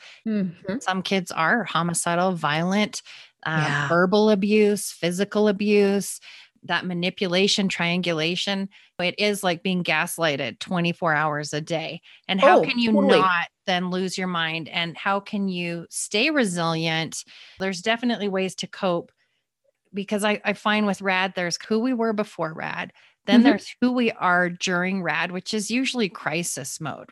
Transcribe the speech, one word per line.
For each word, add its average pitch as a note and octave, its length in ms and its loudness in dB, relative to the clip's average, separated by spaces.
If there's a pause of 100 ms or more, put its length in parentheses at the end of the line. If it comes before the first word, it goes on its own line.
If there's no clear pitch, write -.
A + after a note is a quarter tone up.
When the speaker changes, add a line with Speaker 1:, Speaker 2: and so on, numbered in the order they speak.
(260)
Speaker 1:
Mm-hmm. G3 540 -4
Speaker 2:
Some F#3 240 -2
kids G3 280 -2
are F3 340 0
homicidal, E3+ 680 0
violent, E3+ 680 0 (440)
um, D#3 180 0
Speaker 1:
Yeah. C#3+ 260 0
Speaker 2:
verbal F#3+ 400 6
abuse, G#3 640 4
physical G3+ 560 0
abuse, G3+ 720 2 (420)
that F3 220 -2
manipulation, F#3 840 0
triangulation. F3 960 -2 (320)
It F3 200 -2
is G#3 240 0
like F3 200 0
being F#3 200 0
gaslighted D#3 760 -2
twenty-four E3+ 540 -2
hours D3 400 -2
a D3+ 80 -4
day. D#3+ 400 -6 (260)
And F#3+ 140 0
how C4+ 180 8
Speaker 1:
Oh, - 40 4
Speaker 2:
can B3+ 160 0
you A#3 120 2
Speaker 1:
totally. G3 280 6
Speaker 2:
not F3+ 280 2 (200)
then F3+ 240 0
lose F#3 260 -4
your F#3 100 -4
mind? E3 400 -2
And E3+ 300 -6
how G3+ 220 0
can G3+ 280 -4
you F3 420 -4
stay A#3+ 420 -2
resilient? E3 920 0 (360)
There's F#3+ 220 -4
definitely A3+ 460 0
ways F#3+ 280 -2
to F3+ 120 -8
cope, F3 440 -2 (800)
because G3+ 320 -4
I, G#3 180 0
I G3+ 100 -2
find G#3 340 0
with G3 140 -2
rad, F#3+ 340 0
there's F3 220 -2 (100)
who A3 120 0
we B3+ 140 0
were A3+ 180 0
before F#3 420 -4
rad, E3 380 -8 (360)
then G3+ 140 8
Speaker 1:
Mm-hmm. C4+ 80 6
Speaker 2:
there's - 300 0
who B3 140 2
we A#3+ 180 0
are F3+ 380 2
during F3+ 540 -2
rad, E3 280 -2
which F3+ 220 -8
is G#3+ 180 -4
usually B3 380 0
crisis - 720 -6
mode, - 300 -10